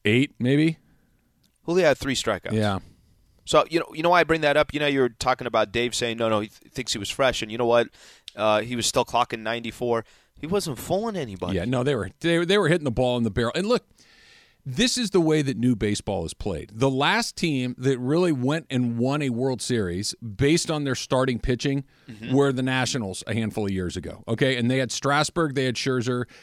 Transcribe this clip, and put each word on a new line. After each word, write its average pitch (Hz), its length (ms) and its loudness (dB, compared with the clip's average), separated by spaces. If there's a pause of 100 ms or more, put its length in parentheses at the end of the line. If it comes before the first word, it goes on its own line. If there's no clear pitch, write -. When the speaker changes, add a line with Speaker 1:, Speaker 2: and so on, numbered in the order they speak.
Speaker 1:
Eight, 123 340 2
maybe? 147 400 0 (840)
Speaker 2:
Julio 175 220 2
had 139 120 4
three 139 160 -4
strikeouts. - 380 -4
Speaker 1:
Yeah. 104 260 0 (680)
Speaker 2:
So, 151 240 4
you 160 120 0
know, 143 120 -6
you 156 100 -6
know 170 80 4
why 175 100 6
I 165 40 4
bring 160 180 2
that 143 140 4
up? 147 160 2
You 151 80 -6
know, 147 60 0
you're 135 240 4
talking 123 360 -2
about 110 260 0
Dave 120 220 0
saying, 117 220 -2
"No, 117 120 0
no, 110 120 2
he 107 80 -6
th-, - 240 -20
thinks 123 200 -8
he 117 60 -4
was 98 120 -6
fresh." 131 320 2
And 107 80 -8
you 113 80 -8
know 123 80 0
what? 117 220 4 (480)
Uh, 107 240 2
he 120 160 -6
was 113 100 -2
still 123 180 2
clocking 120 360 -2
ninety-four. 117 640 -4 (360)
He 143 60 -10
wasn't 165 320 -4
fooling 202 380 -4
anybody. 95 400 -4
Speaker 1:
Yeah, 90 80 -2
no, 123 180 0
they 139 120 0
were, 95 160 -4 (100)
they, 170 240 2
they 190 140 2
were 185 100 2
hitting 160 160 2
the 135 60 0
ball 123 260 0
in 120 80 0
the 113 60 0
barrel. 117 240 0
And 185 120 -2
look, 233 180 0 (800)
this 165 320 0
is 233 140 -2
the 185 100 4
way 156 220 4
that 131 140 -2
new 123 180 2
baseball 101 500 -2
is 80 100 -8
played. - 380 -6
The 117 180 2
last 160 460 0
team 127 420 -2
that 131 200 0
really 156 320 2
went 143 400 -2
and 123 260 0
won 131 240 0
a 139 100 -2
World 123 300 -2
Series 101 540 -2
based 139 560 0
on 151 140 -2
their 135 100 -2
starting 131 460 0
pitching 139 440 -2 (240)
Speaker 2:
Mm-hmm. 117 260 -6
Speaker 1:
were 139 180 4
the 127 100 -2
Nationals 127 640 -2
a 113 60 -6
handful 110 320 -2
of 98 60 0
years 92 260 -2
ago, 87 320 -10
okay? 131 280 2
And 120 140 2
they 131 80 2
had 127 140 -2
Strasburg, 147 640 0
they 131 100 0
had 127 120 -2
Scherzer, 123 480 0 (180)